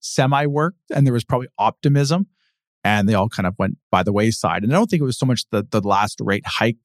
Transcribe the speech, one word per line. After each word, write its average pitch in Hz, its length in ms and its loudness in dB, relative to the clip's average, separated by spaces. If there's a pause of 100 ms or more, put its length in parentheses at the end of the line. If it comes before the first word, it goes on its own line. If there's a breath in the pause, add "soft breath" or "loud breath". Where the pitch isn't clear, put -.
semi 143 460 0
worked, 147 460 -4
and 139 140 2
there 127 80 2
was 120 100 -2
probably 127 240 -4 (100)
optimism, 143 680 0 (580)
and 104 240 2
they 110 60 4
all 101 140 2
kind 98 180 -4
of 92 120 -2
went 95 200 -2 (120)
by 92 120 2
the 101 100 0
wayside. 101 500 0
And 113 100 0
I 160 40 2
don't 226 120 2
think 170 120 0
it 147 40 0
was 127 140 -4
so 131 80 0
much 123 240 0
the, 104 180 -2
the 110 120 0
last 101 420 0
rate 101 240 -2
hike 113 380 -2